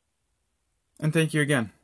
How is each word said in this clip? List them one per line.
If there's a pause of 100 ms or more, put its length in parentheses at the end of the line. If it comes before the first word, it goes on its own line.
(1000)
And
thank
you
again (120)